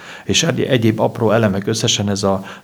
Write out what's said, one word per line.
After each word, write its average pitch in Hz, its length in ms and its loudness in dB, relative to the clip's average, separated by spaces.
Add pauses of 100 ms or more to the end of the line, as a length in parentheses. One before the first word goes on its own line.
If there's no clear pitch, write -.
(240)
És 185 200 0
egy-, 165 180 0
egyéb 113 380 2
apró 110 320 0
elemek, 101 360 2
összesen 113 420 0
ez 98 140 -2
a 95 200 0 (200)